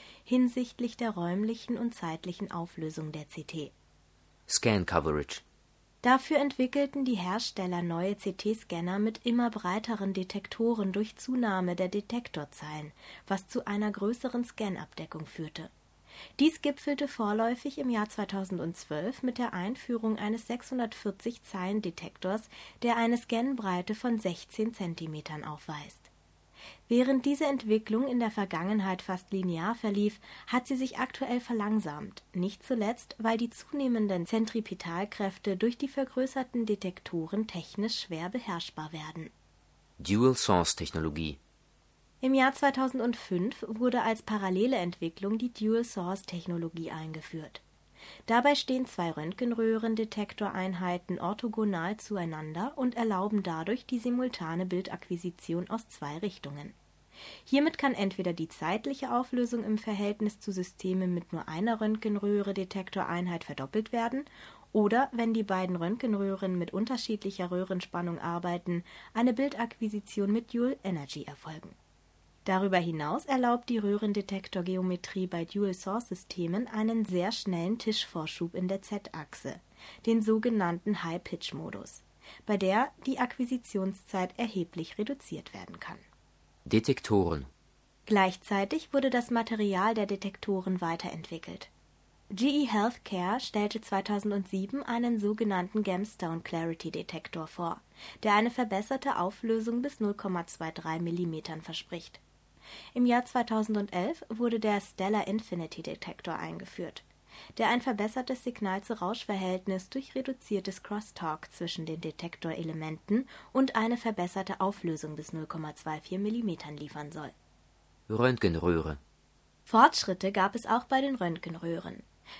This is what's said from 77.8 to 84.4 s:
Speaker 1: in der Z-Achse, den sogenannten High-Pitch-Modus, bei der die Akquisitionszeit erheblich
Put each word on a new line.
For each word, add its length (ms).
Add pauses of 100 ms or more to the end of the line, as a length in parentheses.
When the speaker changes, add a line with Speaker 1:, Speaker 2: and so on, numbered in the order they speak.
Speaker 1:
in 140
der 140
Z-Achse, 720 (500)
den 160
sogenannten 800
High-Pitch-Modus, 1000 (440)
bei 100
der 360 (120)
die 140
Akquisitionszeit 1200
erheblich 580